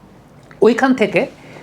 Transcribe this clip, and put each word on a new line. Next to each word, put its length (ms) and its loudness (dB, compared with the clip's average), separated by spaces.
ওইখান 320 2
থেকে 320 -2